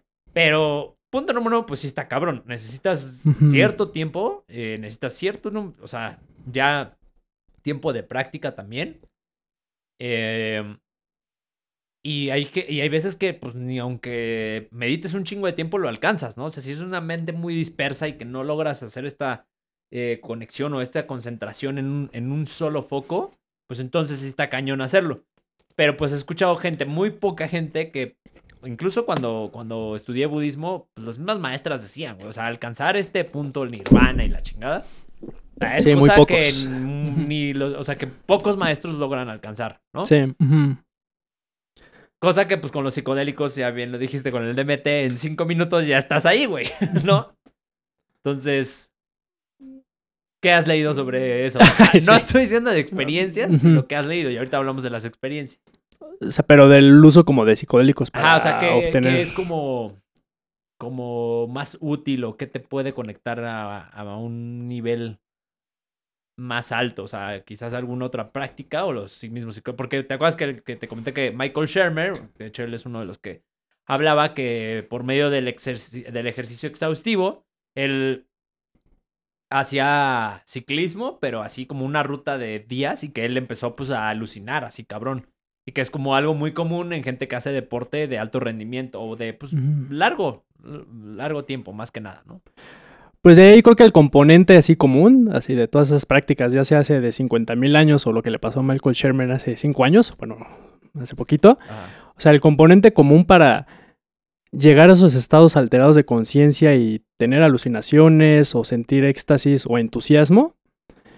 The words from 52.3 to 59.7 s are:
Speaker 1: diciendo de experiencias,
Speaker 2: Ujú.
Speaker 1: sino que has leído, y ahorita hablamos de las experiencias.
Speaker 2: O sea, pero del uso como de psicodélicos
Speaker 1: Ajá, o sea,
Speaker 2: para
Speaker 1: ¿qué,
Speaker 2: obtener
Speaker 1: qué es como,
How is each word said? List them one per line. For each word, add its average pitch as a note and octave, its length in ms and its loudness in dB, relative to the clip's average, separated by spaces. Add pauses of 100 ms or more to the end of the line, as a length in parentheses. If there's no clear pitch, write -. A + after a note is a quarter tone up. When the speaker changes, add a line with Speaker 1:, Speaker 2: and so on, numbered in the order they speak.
Speaker 1:
diciendo A#3 280 -2
de E3+ 100 0
experiencias, F#3 720 -4
Speaker 2:
Ujú. D3+ 80 4
Speaker 1:
sino D3+ 260 4
que C#3+ 100 -8
has C#3+ 100 -6
leído, D#3+ 240 -6
y A#2+ 80 -6
ahorita C3 180 -6
hablamos C3+ 260 -6
de B2 80 -8
las A2+ 140 -10
experiencias. C3+ 560 -12 (600)
Speaker 2:
O - 100 -8
sea, - 160 -4
pero C#3+ 220 10
del C#3 360 10
uso D#3+ 200 10
como C3 200 2
de A2 120 4
psicodélicos C3 560 2
Speaker 1:
Ajá, D#3+ 240 2
o - 40 2
sea, D#3 180 0
Speaker 2:
para F3 100 0 (120)
Speaker 1:
¿qué, - 60 -2
Speaker 2:
obtener C3 300 0
Speaker 1:
qué - 60 0
es D#3+ 100 -8
como, C#3 640 -8 (800)